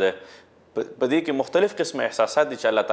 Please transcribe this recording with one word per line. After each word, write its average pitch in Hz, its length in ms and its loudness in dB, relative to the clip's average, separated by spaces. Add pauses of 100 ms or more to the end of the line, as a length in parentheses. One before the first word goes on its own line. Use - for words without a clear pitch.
دی. 95 80 4
په، - 720 -12 (180)
په 127 80 2
دې 147 180 2
کې 151 160 -2
مختلف 196 400 0
قسمه 139 200 -4 (100)
احساسات 147 420 2
دي 120 80 -8
چې 120 120 0
الله 107 200 2